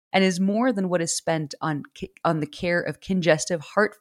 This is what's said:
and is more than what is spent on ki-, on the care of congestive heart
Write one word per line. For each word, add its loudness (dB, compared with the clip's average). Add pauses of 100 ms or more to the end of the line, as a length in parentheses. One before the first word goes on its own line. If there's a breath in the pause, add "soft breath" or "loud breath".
(160)
and 4
is 2
more 2
than -2
what 2
is -2
spent -2
on -2 (100)
ki-, -12 (140)
on 2
the -2
care -2
of -6
congestive 2
heart 0